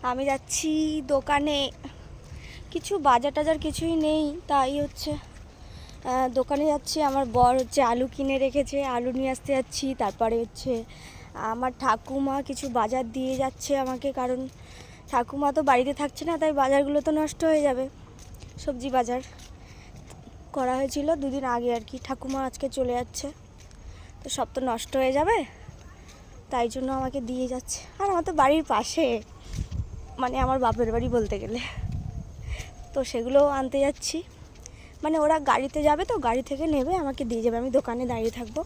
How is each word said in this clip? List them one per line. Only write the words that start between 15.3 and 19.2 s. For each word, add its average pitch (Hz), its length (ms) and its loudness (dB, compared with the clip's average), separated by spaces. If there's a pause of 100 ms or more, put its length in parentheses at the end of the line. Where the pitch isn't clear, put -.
তো 311 100 2
বাড়িতে 262 320 6
থাকছে 294 300 -4
না, 330 160 0
তাই 311 120 4
বাজারগুলো 277 480 4
তো 311 100 0 (100)
নষ্ট 302 240 -2
হয়ে 311 180 6
যাবে। 262 220 2 (800)
সবজি 262 260 -4
বাজার 247 300 2 (1400)